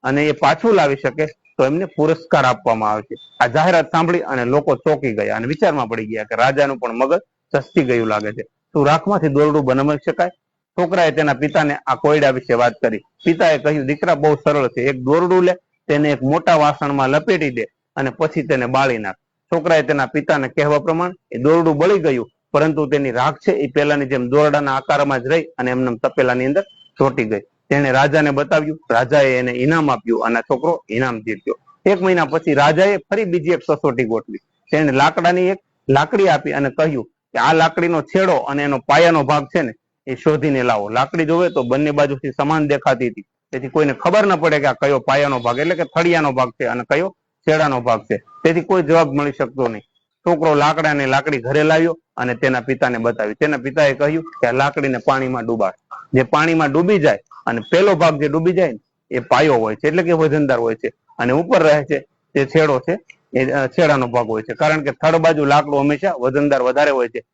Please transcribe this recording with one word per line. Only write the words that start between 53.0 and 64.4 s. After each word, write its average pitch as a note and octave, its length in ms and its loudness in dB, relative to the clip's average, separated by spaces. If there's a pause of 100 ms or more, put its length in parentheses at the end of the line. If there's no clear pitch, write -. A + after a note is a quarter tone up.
તેના D3+ 220 -2
પિતાએ C3+ 380 0
કહ્યું D3+ 280 -2
કે - 240 -4
આ A#2+ 60 0
લાકડીને C#3 460 -2
પાણીમાં B2+ 480 -2
ડૂબાડ. A2 260 -2 (400)
જે C3 100 4
પાણીમાં D#3 500 0
ડૂબી F3+ 260 2
જાય C#3 200 2 (280)
અને A#2 140 -4
પેલો F#3+ 340 2
ભાગ D#3 280 2
જે D3+ 60 0
ડૂબી E3 240 0
જાય E3+ 200 0
ને G#2+ 60 -12 (320)
એ C3 80 -4
પાયો C3 360 2
હોય A2 220 0
છે, D3 120 -2
એટલે F3 140 0
કે E3+ 100 0
વજનદાર D3+ 460 2
હોય A2+ 160 -2
છે, A#2 140 -8 (300)
અને B2 140 0
ઉપર E3+ 300 2
રહે D3+ 220 4
છે C#3+ 140 -4 (360)
તે C#3 120 2
છેડો D3 340 2
છે, F3 180 -4 (400)
એ, C3 120 0
અ, C3+ 160 -2
છેડાનો C#3+ 400 2
ભાગ A#2+ 200 -2
હોય A2 160 -4